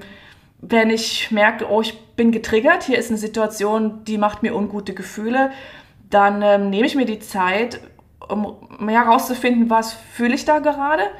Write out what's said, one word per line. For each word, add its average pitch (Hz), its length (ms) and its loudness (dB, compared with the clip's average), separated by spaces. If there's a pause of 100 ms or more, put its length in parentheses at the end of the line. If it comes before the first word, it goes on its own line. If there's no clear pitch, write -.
(600)
wenn 220 280 2
ich - 420 -2
merke, 214 380 2
oh, 214 120 2
ich 220 180 -6 (160)
bin 233 160 4
getriggert, 220 520 2
hier 254 140 -2
ist 226 120 -4
eine 220 80 -2
Situation, 214 880 -2
die 214 120 -4
macht 208 240 -2
mir - 140 -2
ungute 202 380 -6
Gefühle, 240 580 -2 (580)
dann, 202 320 4
ähm, 202 280 4
nehme 208 180 2
ich - 80 -2
mir 262 100 2
die 214 140 -4
Zeit, 202 600 -2 (460)
um - 280 -4 (240)
mehr 220 260 2
herauszufinden, 240 640 2
was 226 240 0 (200)
fühle 240 200 0
ich - 120 -4
da 302 140 4
gerade, 294 440 0 (160)